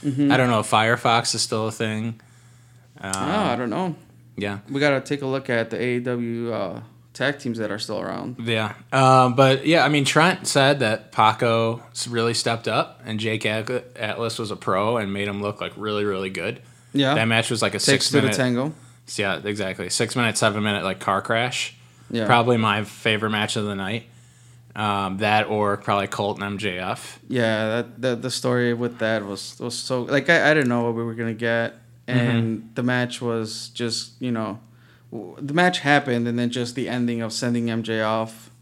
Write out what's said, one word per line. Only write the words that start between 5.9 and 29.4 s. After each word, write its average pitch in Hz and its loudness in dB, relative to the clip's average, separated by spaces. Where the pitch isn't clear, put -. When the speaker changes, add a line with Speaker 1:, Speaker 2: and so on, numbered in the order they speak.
Speaker 1:
E 123 -2
W, 117 -4
uh, 107 -4
tag 143 -2
teams 113 -6
that 107 -4
are 101 -4
still 104 -6
around. 92 -8
Speaker 2:
Yeah. 113 -2
Um, 131 8
but, 135 6
yeah, 156 6
I 135 4
mean, 147 2
Trent 165 4
said 143 4
that 113 -2
Paco 113 2
s-, - -8
really 117 0
stepped 113 -2
up 123 -2
and 107 -6
Jake 110 -2
At-, 110 -2
Atlas 113 -4
was 110 -6
a 101 -6
pro 104 0
and 101 -2
made 101 -4
him 101 -6
look, 101 -6
like, 87 -6
really, 104 -4
really 95 -4
good. 95 -8
Speaker 1:
Yeah. 139 2
Speaker 2:
That 110 2
match 113 2
was, 117 0
like, 98 0
a 101 -4
Speaker 1:
Takes 135 2
two 143 4
to 131 2
Speaker 2:
six-minute - -
Speaker 1:
tango. 127 0
Speaker 2:
Yeah, 98 -2
exactly. 98 -6
Six-minute, 113 0
seven-minute, 104 2
like, 95 -2
car 98 2
crash. 120 -2
Speaker 1:
Yeah. 113 -2
Speaker 2:
Probably 120 6
my 107 2
favorite 107 0
match 107 0
of 107 -2
the 101 -4
night. 98 -6
Um, 98 -2
that 107 2
or 104 0
probably 101 -2
Colt 101 -4
and 101 -6
M 101 -6
J 95 -4
F. 95 -8
Speaker 1:
Yeah, 110 0
that, 120 -10
that, 120 -2
the 127 -6
story 123 0
with 120 -4
that 110 0
was, 98 -10